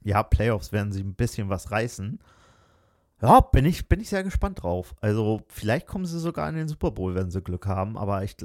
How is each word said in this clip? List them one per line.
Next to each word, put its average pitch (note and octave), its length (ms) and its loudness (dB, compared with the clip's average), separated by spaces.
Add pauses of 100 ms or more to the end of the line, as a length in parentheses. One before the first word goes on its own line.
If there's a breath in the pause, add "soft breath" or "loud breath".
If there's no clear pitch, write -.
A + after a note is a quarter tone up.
ja, G#2 220 2
Playoffs G#2+ 480 2
werden G2+ 220 -2
sie G2 100 -4
ein G2 120 -6
bisschen - 340 -2
was F#2+ 220 -4
reißen. A2 480 -4 (1000 soft breath)
Ja, A3 200 10
bin C3+ 240 4
ich, - 240 0
bin F#3 100 4
ich A3 80 -10
sehr G3 160 -2
gespannt F#3+ 400 -4
drauf. F2+ 380 -4
Also, G#2+ 480 2
vielleicht - 380 -2
kommen F#3 180 -6
sie E3 140 -6
sogar D#3+ 280 -4
in D#3 80 -6
den D#3+ 140 -4
Super D3+ 220 -2
Bowl, F#2 240 -2
wenn F#2 160 -2
sie F#2 100 -4
Glück F2+ 260 -6
haben. G2 300 -2
Aber G2 260 -2
ich, - 220 -10